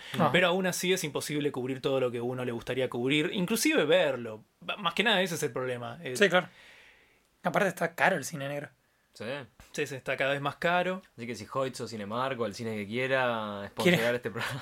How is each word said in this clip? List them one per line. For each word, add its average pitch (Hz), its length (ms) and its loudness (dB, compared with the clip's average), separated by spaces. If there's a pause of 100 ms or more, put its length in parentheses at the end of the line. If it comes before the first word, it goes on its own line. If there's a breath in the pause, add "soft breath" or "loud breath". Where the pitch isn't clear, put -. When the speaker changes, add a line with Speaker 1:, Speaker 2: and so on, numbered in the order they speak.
(180 loud breath)
Speaker 1:
Ah. 156 140 6
Speaker 2:
Pero 175 160 6
aún 185 200 2
así 180 260 2
es 180 100 -2
imposible 147 480 -2
cubrir 127 300 -4
todo 135 180 2
lo 127 100 2
que 120 100 -4
a 117 40 -4
uno 127 220 -4
le 123 60 -4
gustaría 123 380 -2
cubrir, 139 440 2
inclusive 220 520 2
verlo. 131 580 2 (180)
Ba-, 170 160 -8
más 185 180 -2
que 190 80 2
nada 208 180 4
ese 175 140 -2
es 147 80 -4
el 139 80 -2
problema. 123 520 -4
Eh, 131 120 -6
Speaker 1:
Sí, 202 140 6
claro. 180 200 2 (920 soft breath)
Aparte 185 260 2
está 170 260 -4
caro 175 200 4
el 135 100 -4
cine 139 220 -8
negro. 143 220 -8 (440)
Speaker 3:
Sí. 104 120 -12 (480)
Speaker 2:
Sí, 151 120 -2
sí, 135 100 -8
está 131 220 -4
cada 139 140 2
vez 139 100 0
más 143 140 -2
caro. 180 460 0 (140)
Speaker 3:
Así 117 120 -10
que 120 80 -6
si 95 160 -10
Hoyts 131 300 -4
o 113 60 -6
Cinemark 117 520 -4
o 113 60 0
el 101 100 -4
cine 113 200 -6
que 104 120 -4
quiera 113 880 -2
Speaker 1:
¿Quiere? 175 220 6
Speaker 3:
sponsorar 120 180 2
este 120 160 -6
programa. 117 300 -6